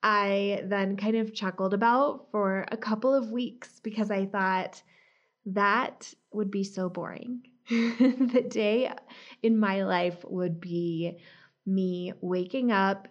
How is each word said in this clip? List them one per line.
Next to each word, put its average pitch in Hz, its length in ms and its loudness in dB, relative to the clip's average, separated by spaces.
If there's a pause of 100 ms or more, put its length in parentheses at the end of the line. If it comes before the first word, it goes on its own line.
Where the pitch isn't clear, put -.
I 202 600 2
then 196 320 0
kind 208 180 0
of 220 180 0
chuckled 190 420 -2
about 240 580 2
for 196 400 0
a 220 40 -6
couple 220 380 0
of 240 160 0
weeks - 480 -8
because 214 320 -4
I 196 160 0
thought 190 560 -2 (640)
that 202 680 0 (200)
would 208 180 -2
be 196 140 -2
so 190 240 -4
boring. 240 540 -8 (140)
<laughs> - 140 -20
The 240 800 2
day 220 400 2 (540)
in 226 160 4
my 196 240 2
life 180 400 0
would 180 360 -2
be 170 580 -4 (460)
me 185 560 -2
waking 185 520 0
up 196 380 2